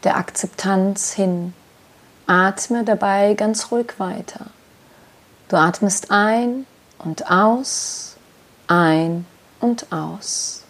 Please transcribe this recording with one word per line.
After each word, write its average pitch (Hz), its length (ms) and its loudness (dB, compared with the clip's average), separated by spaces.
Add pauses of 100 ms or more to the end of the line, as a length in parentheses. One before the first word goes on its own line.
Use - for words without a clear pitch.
der 190 120 4
Akzeptanz 190 960 -2
hin. 180 420 -2 (720)
Atme 202 580 2
dabei 202 480 2
ganz 214 380 -2
ruhig 240 260 -2
weiter. - 480 -8 (1040)
Du 185 80 2
atmest 175 540 2
ein 233 540 2 (340)
und - 300 -8
aus, 220 840 0 (520)
ein 170 580 2 (340)
und 233 320 -2
aus. - 800 -8